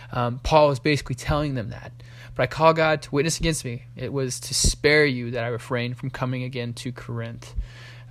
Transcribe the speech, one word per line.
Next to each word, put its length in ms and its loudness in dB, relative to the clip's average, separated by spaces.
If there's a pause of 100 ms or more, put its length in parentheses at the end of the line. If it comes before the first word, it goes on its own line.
(120)
um, 300 -2
Paul 300 6
is 80 -2
basically 340 0
telling 400 -2
them 160 -6
that. 220 -14 (420)
"But 80 0
I 60 2
call 240 6
God 300 4
to 100 -14
witness 260 2
against 260 0
me. 180 -8 (120)
It 180 -8
was 280 -4
to 140 -6
spare 520 6
you 240 -2
that 140 -2
I 40 -2
refrained 480 -4
from 140 -8
coming 320 -2
again 320 -6
to 160 -8
Corinth." 640 -10 (560)